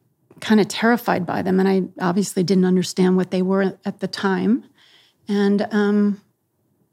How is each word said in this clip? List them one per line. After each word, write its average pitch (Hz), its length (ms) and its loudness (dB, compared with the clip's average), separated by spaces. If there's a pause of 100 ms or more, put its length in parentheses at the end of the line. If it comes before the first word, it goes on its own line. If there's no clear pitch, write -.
(420)
kinda 214 240 2
terrified 202 600 -2
by 196 180 -4
them. 185 160 0
And 190 100 2
I 190 140 2 (200)
obviously 185 400 -2
didn't 185 220 2
understand 185 520 2
what 180 120 -2
they 185 140 -2
were 190 420 0
at 196 140 -8
the 190 80 -6
time. 190 560 0 (640)
And, 202 440 0
um, 208 500 0 (720)